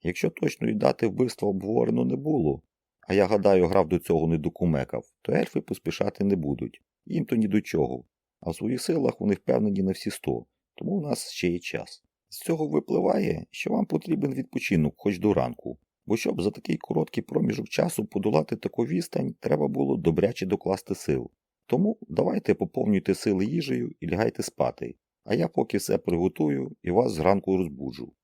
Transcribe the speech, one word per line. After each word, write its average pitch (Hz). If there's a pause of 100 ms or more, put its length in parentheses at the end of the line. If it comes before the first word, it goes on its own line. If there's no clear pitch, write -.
Якщо -
точної -
дати -
вбивства 107
обговорено 117
не 127
було, 135 (460)
а 90
я 98
гадаю, 98
граф 90
до 87
цього 82
не 82
докумекав, 76 (180)
то -
ельфи -
поспішати -
не 98
будуть, 67 (240)
їм 165
то 120
ні 110
до 101
чого, 64 (360)
а -
в 85
своїх 120
силах -
вони 101
впевнені 107
на 95
всі -
сто, - (280)
тому -
у 202
нас 147
ще -
є 123
час. - (260)
З -
цього 156
випливає, -
що -
вам -
потрібен 156
відпочинок 98
хоч 101
до 101
ранку, 62 (280)
бо 107
щоб -
за 101
такий -
короткий -
проміжок -
часу -
подолати 107
таку -
відстань, 151
треба -
було 67
добряче 82
докласти 95
сил. - (360)
Тому 196 (100)
давайте -
поповнюйте 98
сили 98
їжею 131
і -
лягайте 107
спати, - (300)
а -
я 165
поки -
все 101
приготую 78
і 85
вас 117
зранку 95
розбуджу. 67 (120)